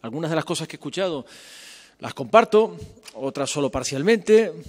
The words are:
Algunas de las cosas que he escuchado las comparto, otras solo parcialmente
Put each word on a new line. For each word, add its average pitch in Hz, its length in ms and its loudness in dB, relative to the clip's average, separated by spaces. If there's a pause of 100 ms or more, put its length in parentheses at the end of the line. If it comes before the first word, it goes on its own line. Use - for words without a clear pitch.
Algunas 147 300 -6
de 165 60 0
las 151 80 -2
cosas 160 220 -6
que 147 100 -16
he - 20 -18
escuchado 160 480 -6 (720)
las - 160 -12
comparto, 220 600 4 (380)
otras 135 360 -6
solo 143 200 -2
parcialmente 175 800 2 (160)